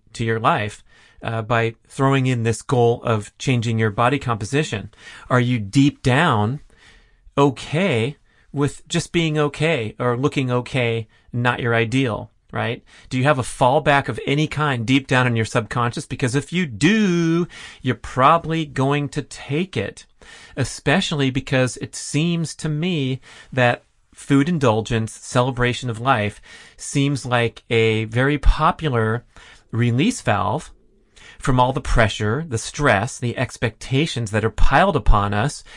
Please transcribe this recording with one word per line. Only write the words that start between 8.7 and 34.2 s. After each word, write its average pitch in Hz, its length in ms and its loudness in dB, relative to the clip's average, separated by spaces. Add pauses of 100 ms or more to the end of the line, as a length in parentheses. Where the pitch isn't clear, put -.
just - 240 -4
being 160 260 0
okay 147 600 -2
or 123 160 0
looking 135 340 -2
okay, 120 580 -2 (260)
not 120 260 0
your 117 160 0
ideal, 117 560 -2 (220)
right? 113 280 -6 (280)
Do 127 80 -4
you 127 80 0
have 143 140 4
a - 20 0
fallback 139 640 2
of 107 180 -6
any 143 220 0
kind 135 380 -2
deep 131 220 2
down 127 200 2
in 120 80 0
your 113 80 2
subconscious? 120 640 -4
Because 123 280 -4
if 143 200 -4
you 180 120 0
do, 170 800 2 (360)
you're 127 140 -2
probably 156 720 2
going 139 440 -2
to 151 120 -8
take 151 540 -6
it, - 300 -8 (500)
especially 143 720 0
because 127 480 0
it - 160 -12
seems 165 640 -4
to 156 140 -6
me 147 500 -2 (320)
that 123 320 2 (300)
food 139 340 2
indulgence, 113 640 0
celebration 123 800 -2
of 110 100 -6
life, 117 420 0 (360)
seems 139 480 -2
like 120 440 -2
a 113 360 2
very 127 320 0
popular 120 880 0 (460)
release 120 500 2
valve 101 500 -2 (720)
from 127 160 2
all 127 140 4
the 120 80 -4
pressure, 113 640 2
the 117 100 -4
stress, 120 640 0
the 120 180 -4
expectations 123 960 -4